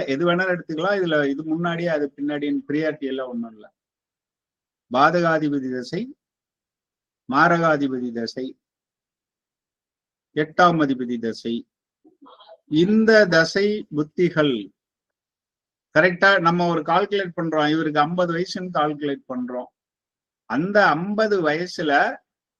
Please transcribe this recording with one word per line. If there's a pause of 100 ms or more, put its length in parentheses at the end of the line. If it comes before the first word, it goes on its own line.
எது
வேணாலும்
எடுத்துக்கலாம்.
இதுல (120)
இது
முன்னாடி
அது
பின்னாடின்னு
பிரியாரிட்டி
எல்லாம்
ஒண்ணும்
இல்ல. (1300)
பாதகாதிபதி
தசை, (1300)
மாரகாதிபதி
தசை, (1900)
எட்டாம்
அதிபதி
தசை, (1200)
இந்த (140)
தசை (240)
புத்திகள் (1400)
கரெக்டா (100)
நம்ம
ஒரு
கால்குலேட்
பண்றோம்,
இவருக்கு
ஐம்பது
வயசுன்னு
கால்குலேட்
பண்றோம். (800)
அந்த (120)
ஐம்பது
வயசுல (680)